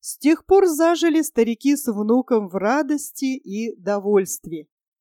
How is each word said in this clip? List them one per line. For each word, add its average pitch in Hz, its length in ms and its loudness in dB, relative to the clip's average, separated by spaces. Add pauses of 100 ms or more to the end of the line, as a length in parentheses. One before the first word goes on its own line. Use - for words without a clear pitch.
С - 160 -12
тех 311 280 0
пор 392 220 6
зажили 320 540 2
старики 233 560 0
с 269 120 -6
внуком 214 600 0
в 170 60 -12
радости 269 800 -2
и 214 400 -8
довольстве. 190 880 -2 (340)